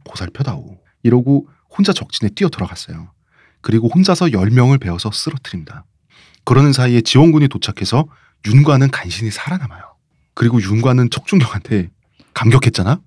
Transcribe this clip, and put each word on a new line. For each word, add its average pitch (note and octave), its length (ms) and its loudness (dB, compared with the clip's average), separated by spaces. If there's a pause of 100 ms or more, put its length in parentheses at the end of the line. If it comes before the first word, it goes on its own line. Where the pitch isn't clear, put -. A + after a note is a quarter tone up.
보살펴다오." - 720 -10 (240)
이러고 B2 460 2 (280)
혼자 G3 160 0
적진에 - 420 -6
뛰어 G3 140 -2
들어갔어요. E2+ 600 -12 (520)
그리고 A2+ 280 0
혼자서 F3+ 440 2
열 G2+ 180 0
명을 B2+ 280 4
베어서 F#2 340 -6
쓰러뜨립니다. - 720 -12 (600)
그러는 C3+ 280 4
사이에 B2 280 2
지원군이 D3 480 4
도착해서 A2+ 580 -4 (400)
윤관은 C3+ 440 4
간신히 G2+ 400 -8
살아남아요. C#3+ 500 -10 (540)
그리고 A#2 260 0
윤관은 A#2 500 0
척준경한테 A2 800 -2 (460)
감격했잖아? A#2 720 0